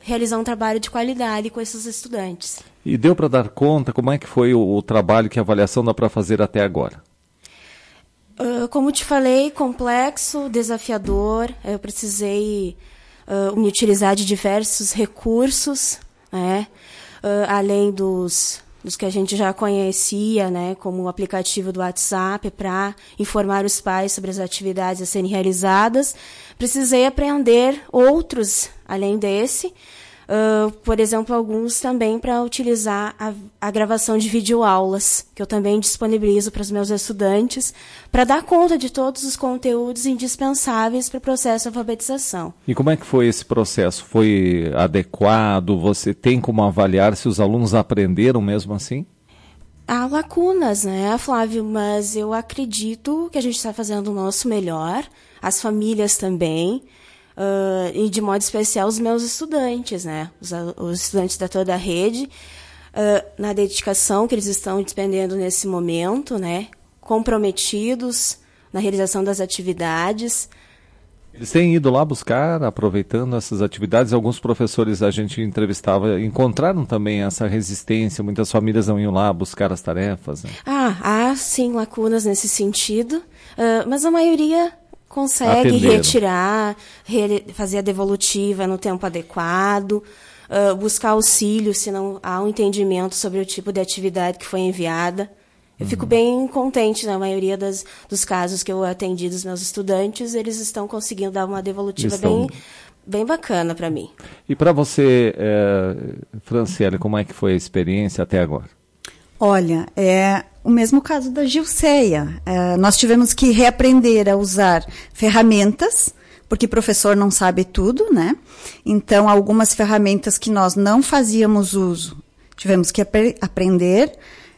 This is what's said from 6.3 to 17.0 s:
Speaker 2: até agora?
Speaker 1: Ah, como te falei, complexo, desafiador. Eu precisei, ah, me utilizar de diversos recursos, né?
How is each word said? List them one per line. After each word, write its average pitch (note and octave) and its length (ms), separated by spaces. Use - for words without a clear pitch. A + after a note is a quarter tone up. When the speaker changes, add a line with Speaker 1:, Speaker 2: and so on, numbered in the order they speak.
Speaker 2:
até G#2 220
agora? F2 400
Speaker 1:
Ah, A#3+ 320
como C#4+ 220
te - 120
falei, C4+ 480
complexo, C4 960
desafiador. A3 1000
Eu G3+ 140
precisei, G3+ 1000
ah, G3 280
me A3 120
utilizar G3+ 480
de G#3 100
diversos G3+ 680
recursos, A#3+ 1080
né? F#3+ 360